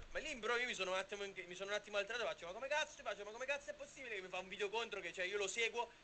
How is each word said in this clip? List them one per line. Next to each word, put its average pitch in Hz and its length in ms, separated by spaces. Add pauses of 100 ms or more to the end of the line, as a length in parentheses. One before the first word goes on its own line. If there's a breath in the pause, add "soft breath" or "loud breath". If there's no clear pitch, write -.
(120)
ma 175 60
lì, 294 180
bro, 226 200
io 240 100
mi 233 80
sono 185 160
un 185 80
attimo 202 260
in-, 196 80 (140)
mi 180 80
sono 196 160
un 208 60
attimo 208 220
alterato, 220 260
faccio: 170 220
"Ma 175 60
come 233 160
cazzo?" 294 340
Faccio: 208 220
"Ma 208 60
come 233 160
cazzo 285 240
è 285 40
possibile 254 420
che 185 60
mi 185 60
fa 180 100
un 185 100
video 196 200
contro? 220 320
Che, 170 140
cioè, 185 100
io 196 140
lo 202 80
seguo, 226 440 (140)